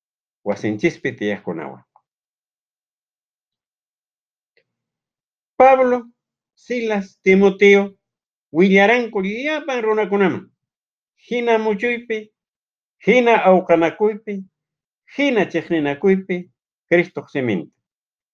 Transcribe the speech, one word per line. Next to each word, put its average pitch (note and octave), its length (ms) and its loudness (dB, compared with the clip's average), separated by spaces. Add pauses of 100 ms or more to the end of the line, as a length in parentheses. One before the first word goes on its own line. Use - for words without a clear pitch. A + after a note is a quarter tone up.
(440)
wasinchispi G#2+ 680 -6
tiyaqkunawan. E2+ 720 -8 (3750)
Pablo, B3+ 540 4 (460)
Silas, A3 640 -6
Timoteo, G3 720 4 (580)
willaranku G3+ 680 2
llapan B3+ 600 -6
runakunaman. G3+ 680 -2 (800)
Hina A#3 280 0
muchuypi, A3 760 -6 (720)
hina A#3 380 4
awqanakuypi, F#3 960 0 (760)
hina B3+ 300 0
chiqninakuypi, F3 1040 -4 (400)
Cristoq E3+ 400 -2
siminta. A2 400 -4 (640)